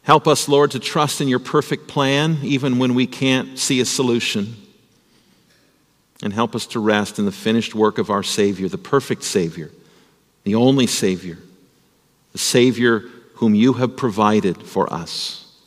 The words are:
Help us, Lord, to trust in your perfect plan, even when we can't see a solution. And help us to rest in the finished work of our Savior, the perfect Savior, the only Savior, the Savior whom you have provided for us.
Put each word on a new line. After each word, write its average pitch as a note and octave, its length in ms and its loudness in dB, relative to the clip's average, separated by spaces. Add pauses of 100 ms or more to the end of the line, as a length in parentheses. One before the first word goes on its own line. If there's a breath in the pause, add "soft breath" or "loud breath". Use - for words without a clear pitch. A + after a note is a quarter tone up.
Help D3+ 240 4
us, D3 220 2
Lord, C#3+ 240 4
to B2+ 80 -4
trust - 400 -2
in C#3 80 0
your B2+ 100 2
perfect C#3+ 500 -2
plan, D3 540 0
even C3 360 0
when B2+ 160 2
we B2+ 120 2
can't C3 520 -2
see C3 220 0
a A#2+ 40 2
solution. A#2 720 -2 (1700 soft breath)
And G#2 100 -6
help A2+ 220 -2
us A2+ 140 -6
to A#2 120 -4
rest G#2 380 0
in G#2 60 0
the F#2+ 80 -2
finished A2 420 -2
work G#2+ 240 2
of G#2 120 -4
our G2+ 120 0
Savior, F#2+ 460 -2
the F2 100 -8
perfect - 460 -4
Savior, E2 460 -4 (760 soft breath)
the G2+ 120 -2
only B2+ 300 4
Savior, F#2 520 -4 (920)
the - 60 -14
Savior A#2+ 640 2 (340 loud breath)
whom A2 200 2
you A#2+ 200 4
have A#2 220 -2
provided G#2 680 0
for - 300 -4
us. - 460 -10 (280)